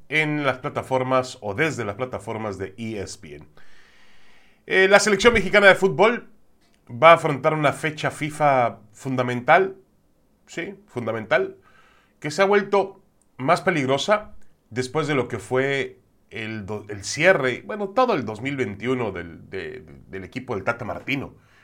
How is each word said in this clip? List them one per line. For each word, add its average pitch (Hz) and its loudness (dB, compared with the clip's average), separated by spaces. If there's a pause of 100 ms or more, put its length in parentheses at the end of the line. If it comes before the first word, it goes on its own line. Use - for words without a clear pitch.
en 151 0
las 131 0
plataformas 127 -2
o 101 -6
desde 120 -2
las 101 -6
plataformas 110 -8
de - -10
E 110 -8
S - -10
P 73 -18
N. 76 -20 (1200)
Eh, 190 4
la 196 8
selección 196 4
mexicana 202 4
de 185 10
fútbol 190 0 (580)
va 123 6
a 170 12
afrontar 156 0
una 143 2
fecha 151 -4
fifa 139 0 (140)
fundamental, 131 2 (680)
sí, 196 -12 (100)
fundamental, 113 -2 (600)
que 151 -6
se 190 2
ha - 4
vuelto 202 2 (360)
más 160 2
peligrosa 156 0 (340)
después 127 -4
de 147 0
lo 123 0
que 110 -8
fue 131 -2 (320)
el 107 -10
do-, 104 -8
el 101 -10
cierre, 143 2
bueno, 208 -6
todo 214 2
el 139 -2
dos 107 -8
mil 139 -6
veintiuno 113 -4
del, 85 -12
de, 85 -10 (260)
del 95 -12
equipo 127 -10
del 95 -6
Tata 117 -4
Martino, 117 -6 (300)